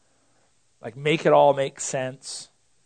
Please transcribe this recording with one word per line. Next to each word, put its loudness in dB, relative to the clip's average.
Like, -14
make -2
it 4
all 6
make -6
sense. -8